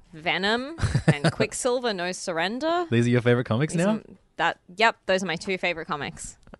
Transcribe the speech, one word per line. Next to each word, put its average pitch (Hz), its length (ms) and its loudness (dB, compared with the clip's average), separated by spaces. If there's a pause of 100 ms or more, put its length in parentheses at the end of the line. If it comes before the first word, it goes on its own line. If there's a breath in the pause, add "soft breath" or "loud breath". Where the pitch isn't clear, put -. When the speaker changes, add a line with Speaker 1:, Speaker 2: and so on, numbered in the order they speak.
(140)
Speaker 1:
Venom 196 640 -2 (160)
Speaker 2:
<laughs> - 140 2
Speaker 1:
and 143 240 2
Quicksilver 247 640 -2
No 180 180 -4
Surrender. 247 800 -2
Speaker 2:
These 120 160 4
are 120 60 2
your 120 100 4
favorite 120 240 4
comics 147 280 0
Speaker 1:
These 170 120 2
Speaker 2:
now? 208 100 2
Speaker 1:
are, - 60 -8 (360)
that, 160 220 0 (160)
yep, 214 300 4
those 185 160 2
are 190 60 -4
my 160 80 -2
two 185 220 -4
favorite 170 280 -2
comics - 520 -8 (220)